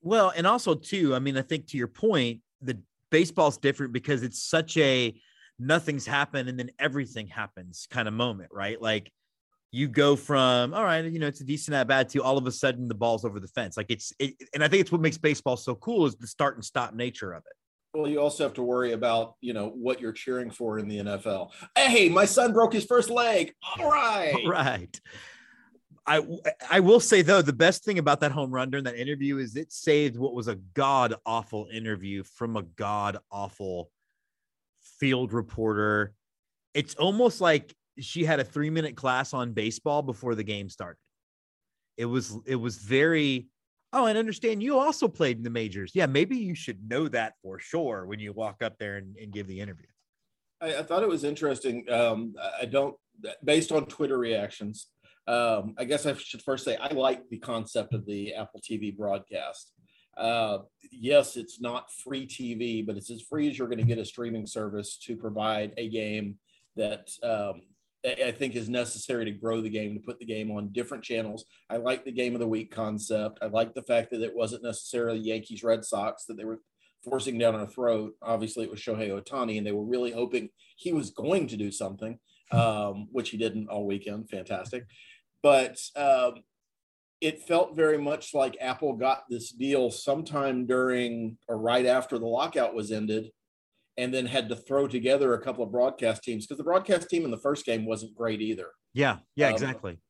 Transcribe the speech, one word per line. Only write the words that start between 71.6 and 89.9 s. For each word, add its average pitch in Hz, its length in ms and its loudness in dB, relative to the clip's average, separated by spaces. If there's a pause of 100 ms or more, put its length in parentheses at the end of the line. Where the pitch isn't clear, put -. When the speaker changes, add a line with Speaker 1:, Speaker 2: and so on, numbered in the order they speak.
Speaker 2:
I 113 80 -4
like 120 280 -2
the 135 60 -10
game 120 220 -2
of 120 60 -4
the 117 80 -2
week 110 240 -4
concept. 107 720 -4
I 110 40 -4
like 113 280 0
the 127 80 -10
fact 117 280 0
that 113 100 -4
it 110 140 -4
wasn't 113 280 -4
necessarily 117 560 -4
Yankees, 110 440 -6
Red 113 220 2
Sox 107 400 -4
that 110 120 -12
they 104 80 -10
were 110 160 -8 (420)
forcing 127 340 -4
down 117 160 4
our 104 140 -4
throat. 110 560 -2
Obviously, 110 400 -2
it 95 80 -8
was 107 80 -14
Shohei 110 300 -4
Ohtani, 107 500 -4
and 104 80 -4
they 104 60 -2
were 104 120 -2
really 123 260 -2
hoping 120 380 -4 (260)
he - 160 -6
was 139 200 -2
going 156 360 0
to 110 100 -8
do 101 140 -4
something, 107 480 -8 (320)
um, 104 600 0
which 120 180 -4
he 110 80 -10
didn't 107 300 -4
all 101 180 -6
weekend. 104 440 -6
Fantastic. 101 560 -8 (560)
But, 135 380 6 (160)
um, 127 480 2 (800)
it 156 200 -2
felt 165 340 0
very 156 220 4
much 147 360 -4
like 135 260 2
Apple 131 340 -2
got 127 360 0
this 117 220 -8
deal 131 400 0